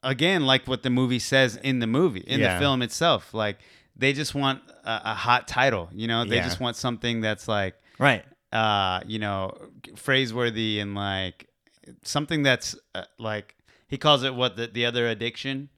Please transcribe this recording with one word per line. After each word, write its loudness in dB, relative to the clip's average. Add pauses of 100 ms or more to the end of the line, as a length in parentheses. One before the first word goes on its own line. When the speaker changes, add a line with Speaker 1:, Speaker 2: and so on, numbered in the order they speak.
Speaker 1:
again, 2
like, 4
what -2
the 0
movie 2
says 4
in 0
the 0
movie, 2
in -2
the 4
Speaker 2:
Yeah. 2
Speaker 1:
film 2
itself. 0
Like, -2 (360)
they 2
just -4
want 0 (220)
a, -4
a -2
hot 0
title, 0
you -6
know? 0
They -2
Speaker 2:
Yeah. 2
Speaker 1:
just -4
want -2
something -2
that's, -4
like, -2 (240)
Speaker 2:
Right. 2 (260)
Speaker 1:
uh, 2
you -6
know, -4 (380)
phraseworthy -2
and, -6
like, -6 (560)
something -2
that's, 2 (200)
uh, -8 (120)
like, -8 (320)
he -6
calls 4
it -2
what, 0
the, -4
the -2
other 0
addiction? -6